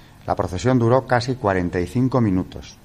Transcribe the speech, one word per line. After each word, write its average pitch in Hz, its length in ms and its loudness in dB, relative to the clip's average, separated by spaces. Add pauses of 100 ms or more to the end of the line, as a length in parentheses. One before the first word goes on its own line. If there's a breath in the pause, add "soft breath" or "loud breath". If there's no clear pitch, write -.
(260 loud breath)
La 90 100 -2
procesión 98 440 0
duró 123 260 2
casi 123 300 0
cuarenta 92 440 0
y 87 60 0
cinco 123 360 0
minutos 92 640 -2